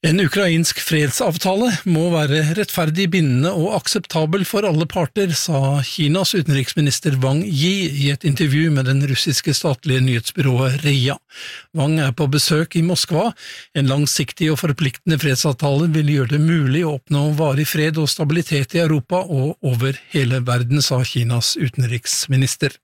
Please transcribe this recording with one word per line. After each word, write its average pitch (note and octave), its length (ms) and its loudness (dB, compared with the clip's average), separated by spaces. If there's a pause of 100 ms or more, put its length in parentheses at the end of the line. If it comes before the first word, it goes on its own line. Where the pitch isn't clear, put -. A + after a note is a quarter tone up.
En E3 160 2
ukrainsk E3+ 640 2
fredsavtale F#3 840 0 (180)
må E3+ 240 2
være D3+ 300 2 (160)
rettferdig, F3+ 560 0
bindende D3+ 420 2
og F3 220 0
akseptabel E3+ 680 -2
for G#3 240 0
alle D#3+ 160 2
parter, F3 480 -2
sa C#3+ 560 0
Kinas E3 480 0
utenriksminister C#3+ 880 0
Wang C3+ 240 2
Yi F3+ 400 0
i C#3 240 0
et C#3+ 160 -2
intervju D3 480 2
med C3 160 0
den C#3 160 2
russiske C#3 480 0
statlige C3 480 0
nyhetsbyrået C3 800 0
ria. C#3 320 2 (560)
Wang D#3 320 0
er C3+ 80 0
på C#3+ 160 0
besøk D3+ 480 0
i E3 80 2
Moskva. F3 460 0 (420)
En C#3 160 0
langsiktig D3 640 0
og D3 140 0
forpliktende D3 580 -2
fredsavtale C#3+ 720 0
vil D3+ 220 2
gjøre C3 180 0
det D3+ 160 2
mulig D3+ 320 2
å D3+ 160 -2
oppnå D3 300 0 (100)
varig D3 320 0
fred D#3 240 0
og D#3 160 0
stabilitet D3+ 640 -2
i E3+ 80 2
Europa D#3+ 400 0
og D3+ 400 -2
over C3 480 -2
hele C3 320 0
verden, B2 400 0
sa C3 240 0
Kinas A#2+ 480 -2
utenriksminister. C3 1300 -2